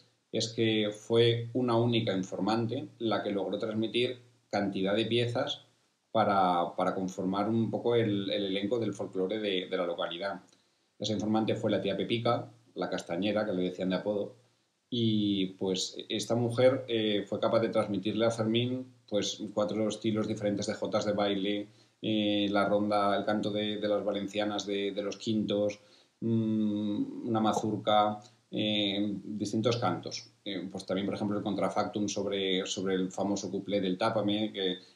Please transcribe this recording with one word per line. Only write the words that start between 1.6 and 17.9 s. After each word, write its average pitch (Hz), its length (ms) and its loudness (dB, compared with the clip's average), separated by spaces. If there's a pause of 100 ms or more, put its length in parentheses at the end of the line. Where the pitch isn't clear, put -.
única 117 380 2
informante 110 720 -2 (100)
la 104 240 0
que 104 80 -2
logró 98 280 -2
transmitir 110 600 -2 (320)
cantidad 98 440 0
de 110 120 2
piezas 120 560 0 (500)
para, 95 640 4
para 92 180 2
conformar 95 540 -2
un 113 220 2
poco 117 240 0
el, 101 360 2
el 101 140 0
elenco 98 340 0
del 104 140 -2
folclore 95 460 -2
de, 98 320 -2
de 92 80 -2
la 87 80 0
localidad. 87 560 -4 (560)
Esa 104 160 -2
informante 107 400 0
fue 107 160 0
la 101 100 2
tía 98 160 -2
Pepica, - 560 -2 (220)
la 90 160 -4
castañera, 101 560 -2
que 98 80 -2
le 90 80 0
decían 90 260 -2
de 95 80 2
apodo, 101 380 -2 (540)
y 104 580 2 (120)
pues 95 380 -2 (120)
esta - 280 -2
mujer, 123 500 4
eh, 107 400 0
fue 104 140 -4
capaz 113 180 4
de 107 120 2
transmitirle 104 540 0